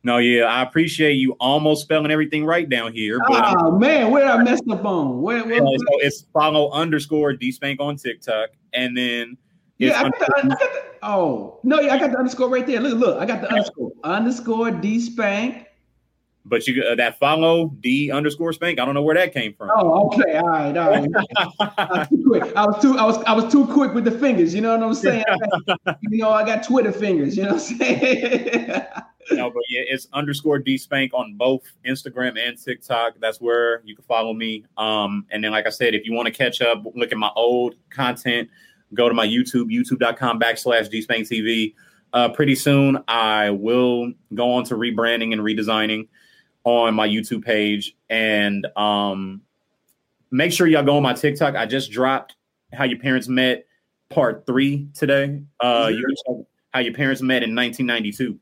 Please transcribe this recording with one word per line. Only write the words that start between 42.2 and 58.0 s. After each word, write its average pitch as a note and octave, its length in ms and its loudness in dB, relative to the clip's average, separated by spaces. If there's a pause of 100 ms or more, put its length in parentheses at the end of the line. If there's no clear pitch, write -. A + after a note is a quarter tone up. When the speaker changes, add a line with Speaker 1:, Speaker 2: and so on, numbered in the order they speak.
Speaker 1:
pretty C#3 240 2
soon, C#3 540 2
I A2 420 2
will A#2+ 640 0 (220)
go B2 160 0
on B2 140 0
to B2 100 -4
rebranding A#2 580 0
and G#2+ 80 -2
redesigning A2 640 -2 (560)
on A#2 300 4
my G#2+ 160 2
YouTube G#2+ 340 -4
page. G#2 520 -2 (160)
And, G#2 560 0 (100)
um, G2+ 640 -2 (880)
make D#3+ 240 0
sure F3 140 4
y'all D3+ 160 6
go C#3+ 140 4
on C#3+ 60 4
my B2 100 2
TikTok. D3 420 0
I A2+ 100 -2
just C3 240 -4
dropped C3 460 -2 (380)
How C#3 100 -4
Your A#2+ 160 -2
Parents C3 280 -2
Met B2+ 380 0 (440)
Part A#2+ 360 0
Three C#3 480 0
today. C#3 480 0 (200)
Uh, A#2 300 2
you A#2 140 -2
can C3+ 100 -2 (120)
check A#2 180 -8 (300)
How C3 60 2
Your A2+ 120 -2
Parents C3+ 300 -2
Met B2+ 180 2
in A2+ 140 -4
nineteen B2 320 -2
ninety-two. A2+ 540 -4